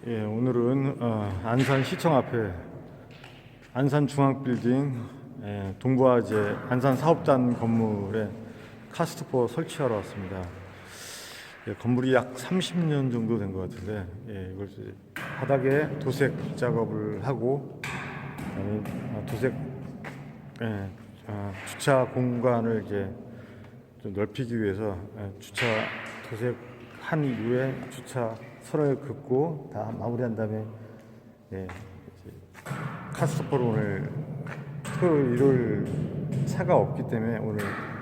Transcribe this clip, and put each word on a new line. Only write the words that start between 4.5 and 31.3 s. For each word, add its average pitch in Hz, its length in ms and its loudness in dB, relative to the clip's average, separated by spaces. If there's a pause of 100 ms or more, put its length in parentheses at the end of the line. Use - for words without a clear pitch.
예, 101 340 -4
동부화재 117 800 6 (120)
안산사업단 127 840 6
건물에 110 720 2 (640)
카스트포 139 540 0
설치하러 143 520 0
왔습니다. 95 440 -6 (1300)
예, 104 80 -4
건물이 127 400 4
약 120 200 4
삼십 180 440 0
년 143 320 2
정도 113 260 2
된 98 160 -2
것 92 160 -4
같은데, 95 380 -6 (220)
예, 95 220 -8
이걸 98 200 -8
이제 104 200 -12 (220)
바닥에 135 760 2 (120)
도색 - 580 0
작업을 107 680 0
하고, 131 560 -2 (760)
그다음에, 104 260 -2 (320)
아, 104 140 -6
도색, 123 260 0 (1120)
예, 101 260 -4 (380)
아, 101 260 -6 (140)
주차 131 380 4
공간을 120 840 2
이제 98 200 -2 (920)
좀 104 120 -8
넓히기 113 460 -2
위해서, 101 380 0 (220)
예, 101 200 -8
주차 - 280 -2 (600)
도색한 - 960 -4
이후에 123 520 2 (160)
주차 113 420 -4 (300)
선을 147 360 2
긋고 139 760 -2
다 107 240 -4
마무리한 117 380 -2
다음에, 107 280 -2 (880)